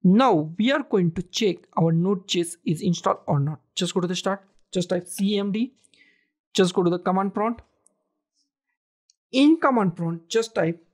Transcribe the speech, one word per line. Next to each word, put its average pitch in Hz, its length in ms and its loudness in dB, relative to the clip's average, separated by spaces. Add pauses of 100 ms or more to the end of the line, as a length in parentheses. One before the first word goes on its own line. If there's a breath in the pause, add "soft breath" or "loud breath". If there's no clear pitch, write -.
Now 185 560 4
we 233 120 2
are 294 120 0
going 180 300 0
to 180 100 -8
check - 320 -2 (200)
our 165 160 2
Node 185 360 0
J 175 140 -2
S 170 240 -8
is 160 160 -2
installed 180 440 -2
or 143 140 0
not. 147 200 -4 (140)
Just 175 220 -4
go 185 60 0
to 175 60 -4
the 180 80 -4
start. 196 280 -6 (280)
Just 180 180 -4
type 180 180 -4
C 202 320 -2
M 202 120 -4
D. 226 220 -4 (800 soft breath)
Just 185 220 2
go 190 80 2
to 170 80 2
the 180 80 -2
command 190 340 -2
prompt. 226 300 -6 (1700)
In 294 260 6
command 226 380 2
prompt, 165 340 -8
just 226 240 -2
type 170 400 -4